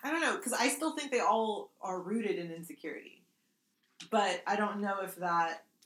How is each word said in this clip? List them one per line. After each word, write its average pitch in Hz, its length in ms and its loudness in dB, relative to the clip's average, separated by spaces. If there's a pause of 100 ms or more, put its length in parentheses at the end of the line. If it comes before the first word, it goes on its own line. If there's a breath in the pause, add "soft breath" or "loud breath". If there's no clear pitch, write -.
I 285 80 -2
don't 330 100 0
know, 233 160 2
'cause 226 160 -2
I 233 160 4
still 302 260 -2
think 285 160 -6
they 240 80 2
all 214 520 2 (100)
are 185 180 -4
rooted 196 380 0
in 170 140 -6
insecurity. - 680 -12 (920)
But 196 360 4
I 202 120 2
don't 202 240 0
know 196 200 0
if 185 160 -6
that 170 460 2 (220)